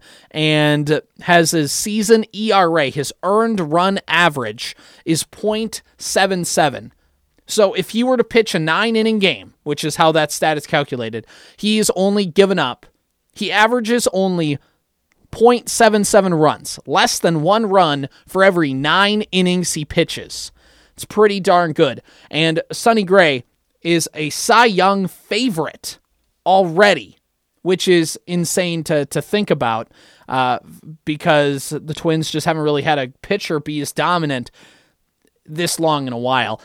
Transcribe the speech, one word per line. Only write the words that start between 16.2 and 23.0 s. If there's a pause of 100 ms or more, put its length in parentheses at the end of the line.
runs,
less
than
one
run (180)
for
every
nine (100)
innings
he
pitches. (400)
It's
pretty
darn
good. (300)
And (100)
Sonny